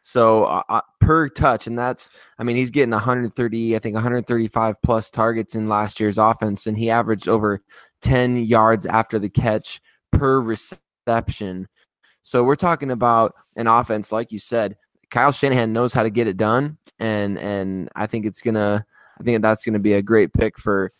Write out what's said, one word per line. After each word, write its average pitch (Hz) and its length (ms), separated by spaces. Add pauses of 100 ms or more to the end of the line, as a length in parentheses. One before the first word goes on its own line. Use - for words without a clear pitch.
So, 113 420
uh, - 240
uh, 110 120 (200)
per 160 300
touch, 127 360
and 117 120
that's, 123 320 (280)
I 120 40
mean, 120 140
he's 127 120
getting 120 240
a 110 60
hundred 123 340
thirty, 113 420
I 113 40
think 110 180
a 110 40
hundred 120 260
thirty-five 113 560
plus 113 260
targets 113 460
in 110 120
last 104 340
year's 107 180
offense, 110 480
and 107 100
he 113 140
averaged 110 380
over 104 340 (400)
ten 123 340
yards 113 480
after 110 340
the 98 120
catch - 500 (320)
per 135 280
reception. 107 1300 (540)
So 123 240
we're 143 120
talking 156 340
about 117 420 (240)
an 117 100
offense, 113 460
like 113 200
you 107 60
said, 104 380 (340)
Kyle 131 220
Shanahan 127 400
knows 117 220
how 123 80
to 113 80
get 113 180
it 95 80
done, 123 400 (220)
and, 104 400
and 95 580
I 104 100
think 107 200
it's - 160
gonna, 104 420 (340)
I - 40
think 113 180
that's 110 240
gonna 107 140
be 101 160
a 101 80
great 104 320
pick - 240
for 98 420